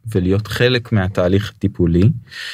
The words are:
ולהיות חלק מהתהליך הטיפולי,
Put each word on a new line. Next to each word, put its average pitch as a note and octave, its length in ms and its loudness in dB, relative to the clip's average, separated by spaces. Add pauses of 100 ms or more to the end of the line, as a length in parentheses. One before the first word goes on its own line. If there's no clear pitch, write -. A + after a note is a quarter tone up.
(140)
ולהיות F#2+ 320 0
חלק B2 460 -2
מהתהליך F#2+ 640 0
הטיפולי, F2+ 540 2 (420)